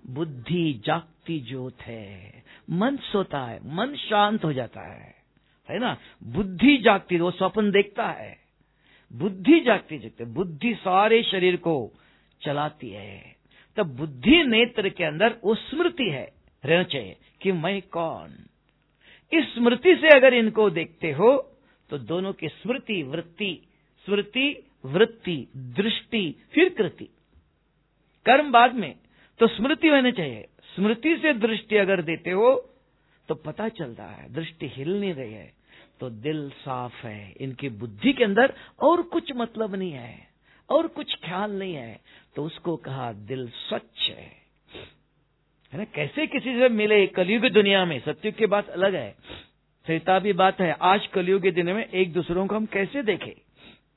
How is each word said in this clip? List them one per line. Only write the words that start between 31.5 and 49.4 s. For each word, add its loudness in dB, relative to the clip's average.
अगर 2
देते -6
हो, 2
तो -4
पता -8
चलता -12
है -18
दृष्टि -10
हिल -6
नहीं -4
रही -10
है, -20
तो -10
दिल -6
साफ -10
है, -14
इनकी -10
बुद्धि -2
के 2
अंदर 2
और 4
कुछ -6
मतलब -6
नहीं -6
है, -16
और 4
कुछ -8
ख्याल -6
नहीं -6
है, -14
तो -6
उसको -6
कहा -8
दिल -10
स्वच्छ -8
है। -14
है -12
ना? -10
कैसे -6
किसी -4
से 6
मिले 4
कलयुग 0
दुनिया 4
में, -4
सतयुग -6
की 0
बात 0
अलग 0
है, -8